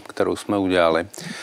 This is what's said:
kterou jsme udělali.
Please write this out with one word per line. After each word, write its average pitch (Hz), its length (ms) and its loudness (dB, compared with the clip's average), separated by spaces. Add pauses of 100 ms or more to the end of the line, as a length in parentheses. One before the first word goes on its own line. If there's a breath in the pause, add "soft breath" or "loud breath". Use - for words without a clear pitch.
kterou 90 300 -2
jsme 104 220 -2
udělali. 87 480 2 (360 loud breath)